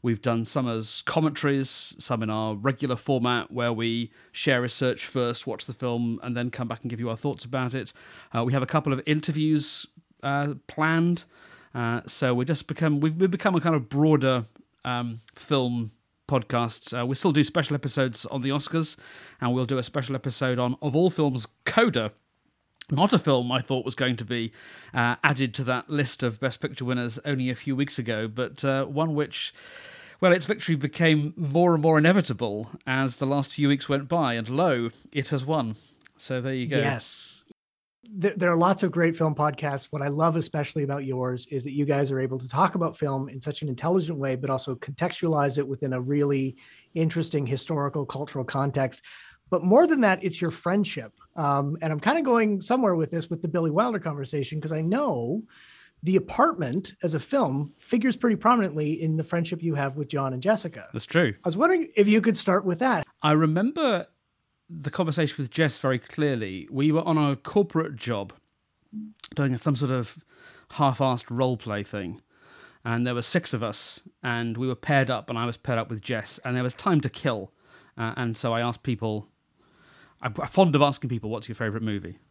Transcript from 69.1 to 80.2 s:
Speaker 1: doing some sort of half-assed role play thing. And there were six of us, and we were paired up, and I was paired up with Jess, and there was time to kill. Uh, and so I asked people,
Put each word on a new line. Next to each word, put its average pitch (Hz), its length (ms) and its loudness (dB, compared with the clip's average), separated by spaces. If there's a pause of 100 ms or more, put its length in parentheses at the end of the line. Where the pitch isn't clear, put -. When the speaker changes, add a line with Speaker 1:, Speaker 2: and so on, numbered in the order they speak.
Speaker 1:
doing 131 240 0
some - 180 0
sort 127 160 0
of 123 280 -4 (540)
half-assed 131 600 0
role 127 220 2
play 104 240 -6
thing. 101 400 -8 (640)
And 117 180 0
there 123 120 0
were 120 80 -4
six - 280 -2
of 113 120 -2
us, - 360 -8 (220)
and 117 360 -2
we 127 100 -2
were 127 80 -2
paired 135 340 2
up, 120 180 -4
and 120 120 -4
I 120 80 0
was 117 100 -6
paired 117 220 -2
up 113 100 -6
with 110 120 -6
Jess, - 440 -6
and 123 100 -2
there 127 60 0
was 123 140 -2
time 170 260 4
to 131 80 0
kill. 107 420 -4 (460)
Uh, 113 180 -2
and 117 220 -2
so 117 160 -2
I 117 80 0
asked 117 220 -4
people, 110 440 -4 (920)